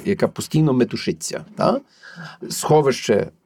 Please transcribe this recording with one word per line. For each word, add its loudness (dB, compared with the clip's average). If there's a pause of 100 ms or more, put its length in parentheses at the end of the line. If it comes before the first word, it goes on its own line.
яка 0
постійно 0
метушиться, -2 (100)
та? 2 (720)
Сховище 2 (180)